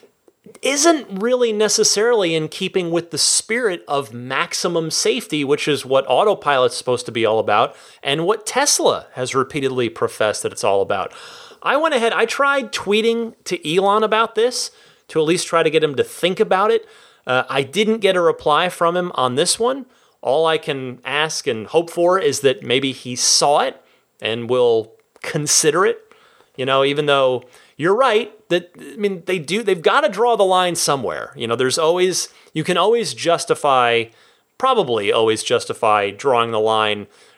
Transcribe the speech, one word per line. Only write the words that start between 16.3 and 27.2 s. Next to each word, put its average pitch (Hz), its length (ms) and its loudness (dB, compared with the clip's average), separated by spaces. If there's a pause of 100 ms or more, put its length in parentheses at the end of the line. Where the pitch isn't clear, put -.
about 202 320 2
it. 226 160 -2 (400)
Uh, 127 220 0
I 135 120 0
didn't 214 380 0
get 190 160 2
a 180 60 0
reply 160 480 0
from 170 260 -2
him 180 180 -4
on 127 220 0
this 165 240 0
one. 254 260 -2 (360)
All 151 260 2
I 160 100 0
can 135 480 -8
ask 151 400 -4
and 110 220 -4
hope 170 220 0
for 180 280 2
is 147 220 0
that 135 240 0
maybe 131 300 -2
he 123 220 -12
saw 151 440 2
it 254 200 -4 (400)
and 113 300 -6
will 120 440 2 (280)
consider 156 640 0
it, - 160 -2 (540)
you 127 100 -6
know, 135 180 4
even 143 220 0
though 131 380 2 (340)